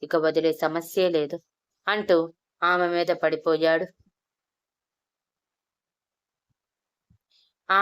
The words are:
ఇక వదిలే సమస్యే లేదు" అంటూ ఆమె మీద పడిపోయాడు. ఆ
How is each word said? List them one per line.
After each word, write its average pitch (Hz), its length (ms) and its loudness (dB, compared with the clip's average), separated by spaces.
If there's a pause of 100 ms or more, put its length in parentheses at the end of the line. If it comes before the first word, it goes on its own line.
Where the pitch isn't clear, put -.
ఇక 151 140 -2
వదిలే 160 360 2
సమస్యే 165 560 -2
లేదు" 156 280 -2 (500)
అంటూ 202 300 2 (460)
ఆమె 180 260 2
మీద 175 280 -2
పడిపోయాడు. 160 680 0 (3750)
ఆ 190 140 2